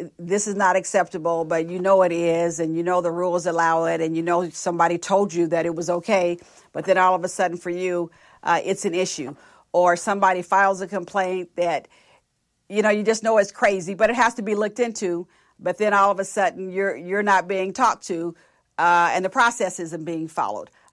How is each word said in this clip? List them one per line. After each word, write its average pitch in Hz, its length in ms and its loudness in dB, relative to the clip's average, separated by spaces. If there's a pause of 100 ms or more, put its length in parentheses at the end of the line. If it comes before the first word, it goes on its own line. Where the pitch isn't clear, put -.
(180)
this 180 300 -2
is 202 80 -6
not 190 200 2
acceptable," 175 680 0
but 165 240 -2
you 185 100 -6
know 190 240 6
it 175 80 2
is, 170 480 0
and 160 160 -2
you 170 80 -2
know 180 180 2
the 170 100 -2
rules 175 340 -2
allow 165 400 2
it, 165 160 0
and 165 140 -2
you 165 60 -2
know 175 280 0
somebody 170 480 0
told 190 360 0
you 170 140 0
that 165 180 0
it 170 100 -2
was 165 140 -4
okay, 175 480 0 (340)
but 156 140 -8
then 185 120 4
all 185 180 4
of 175 80 -4
a 185 40 -4
sudden 175 300 -2
for 175 140 -8
you, 175 400 -4 (320)
uh, 165 200 0
it's 190 220 -4
an 180 80 -2
issue. 151 420 -4 (360)
Or 175 240 4
somebody 190 480 0
files 196 380 2
a 196 60 -6
complaint 185 680 -4
that, 170 320 -2 (840)
you 208 140 0
know, 214 80 4
you 208 100 0
just 220 220 0
know 220 160 4
it's 208 120 0
crazy, 196 440 -2
but 214 160 2
it 240 40 -2
has 240 200 2
to 226 80 -8
be 208 100 -2
looked 208 260 -2
into. 196 480 -4 (320)
But 180 200 -4
then 208 160 2
all 196 160 6
of 185 80 -2
a 196 60 -2
sudden 190 440 -2
you're, 190 260 -2
you're 180 280 -4
not 190 240 2
being 190 260 -4
talked 233 340 0
to, 170 280 -6 (420)
uh, 170 360 4
and 185 120 0
the 185 60 -4
process 233 480 0
isn't 160 260 -10
being 160 220 -6
followed. 104 420 -6 (240)